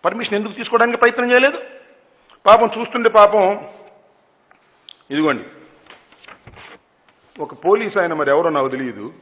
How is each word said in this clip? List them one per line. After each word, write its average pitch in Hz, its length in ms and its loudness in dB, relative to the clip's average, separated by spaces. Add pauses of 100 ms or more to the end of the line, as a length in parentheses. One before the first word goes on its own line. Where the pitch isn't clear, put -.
పర్మిషన్ 214 300 -6
ఎందుకు 208 180 -6
తీసుకోవడానికి 233 460 -2
ప్రయత్నం 240 320 0
చేయలేదు? 262 280 2 (880)
పాపం 226 320 6
చూస్తుంటే, 233 300 -2
పాపం 208 600 4 (1400)
ఇదిగోండి, 139 340 -2 (2000)
ఒక 151 120 -14 (100)
పోలీసు 202 360 0
ఆయన, 170 140 -2
మరి 143 160 -2
ఎవరో 160 200 2
నాకు 139 180 -2
తెలియదు 127 540 -8